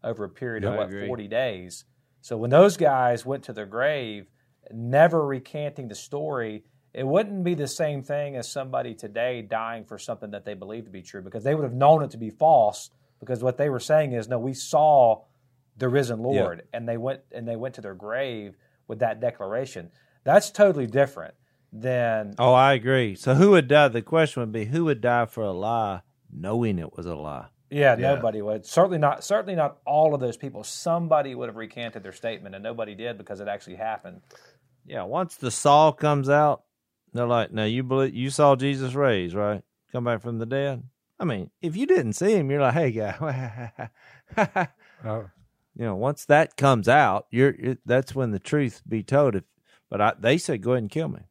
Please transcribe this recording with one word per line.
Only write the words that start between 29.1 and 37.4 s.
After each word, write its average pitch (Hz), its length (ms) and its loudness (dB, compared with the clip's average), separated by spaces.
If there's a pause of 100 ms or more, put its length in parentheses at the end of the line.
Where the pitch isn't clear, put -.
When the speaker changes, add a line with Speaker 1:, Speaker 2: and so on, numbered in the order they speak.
Speaker 1:
certainly 202 320 -2
not 151 280 -2
all 151 300 2
of 139 80 -2
those 120 160 -4
people. 123 260 -12
Somebody 156 680 -2
would 123 160 -10
have 104 60 -16
recanted 113 480 -12
their 95 80 -16
statement, 98 420 -10
and 98 100 -16
nobody 113 300 -8
did 110 240 -10
because 98 220 -14
it 101 80 -10
actually 101 300 -10
happened. 107 440 -10 (640)
Speaker 3:
Yeah, - 180 -10
once 156 340 -6
the 131 120 -6
saw 151 420 6
comes 143 380 0
out, 147 360 2 (480)
they're 120 120 -2
like, 117 260 0